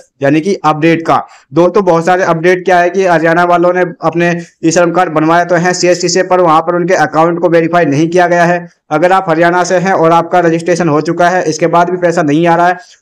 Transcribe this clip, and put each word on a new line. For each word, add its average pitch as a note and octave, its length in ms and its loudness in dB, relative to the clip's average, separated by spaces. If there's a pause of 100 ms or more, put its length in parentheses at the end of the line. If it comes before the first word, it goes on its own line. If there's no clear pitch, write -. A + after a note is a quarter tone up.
(220)
यानी C#3+ 200 0
कि F#3+ 140 -2 (100)
अपडेट D#3 360 0
का। D3 200 0 (320)
दोस्तों F3+ 320 2
बहुत E3 200 0
सारे F#3 200 0
अपडेट F3 400 0
क्या F3+ 140 2
है F3 100 2
कि F#3+ 160 -2
हरियाणा E3 400 2
वालों F3 280 2
ने F3+ 80 0
अपने E3+ 500 -2 (320)
ई E3 80 0
श्रम F3 200 2
कार्ड E3+ 220 -2
बनवाए E3 320 0
तो F3 100 -2
हैं F3+ 180 0
सीएससी F3 360 0
से, F3+ 140 0
पर F#3 180 0
वहाँ E3 200 2
पर F3 140 -4
उनके F3 200 0
अकाउंट D#3 440 0
को F3 100 0
वेरीफाई E3 360 2
नहीं D3 240 0
किया F3 180 2
गया F3 180 2
है। E3+ 220 -2 (240)
अगर D#3+ 200 0
आप F#3+ 180 0
हरियाणा E3+ 340 2
से F3+ 140 -2
हैं F#3 160 0
और D#3+ 180 2
आपका E3+ 280 0
रजिस्ट्रेशन E3+ 500 0
हो D3 120 0
चुका E3+ 280 0
है, F3+ 160 -2
इसके E3 240 -2
बाद E3+ 200 2
भी F3+ 80 -4
पैसा F3 260 -2
नहीं D3+ 240 0
आ E3+ 80 2
रहा E3+ 120 2
है, F3 100 -2 (240)